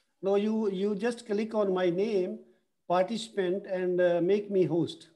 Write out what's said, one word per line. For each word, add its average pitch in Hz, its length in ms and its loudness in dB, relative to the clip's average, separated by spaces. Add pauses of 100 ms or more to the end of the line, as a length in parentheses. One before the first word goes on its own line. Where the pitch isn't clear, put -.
(200)
No, 196 140 0
you, 214 360 0
you 196 240 -2
just 233 320 -4
click 220 280 -4
on 196 180 2
my 185 180 2
name, 196 500 -2 (480)
participant, 185 760 -2
and, 180 340 -2
uh, 175 200 4
make 202 300 0
me 185 140 4
host. 160 520 -2